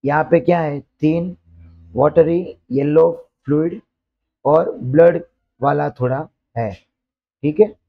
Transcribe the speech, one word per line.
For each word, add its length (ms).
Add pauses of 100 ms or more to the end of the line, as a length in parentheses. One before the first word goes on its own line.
यहाँ 200
पे 160
क्या 200
है, 200
थिन 560 (580)
वाटरी 460 (320)
येलो 380 (340)
फ्लूइड 360 (640)
और 280
ब्लड 500 (380)
वाला 300
थोड़ा 360 (300)
है, 160
ठीक 880
है 140 (140)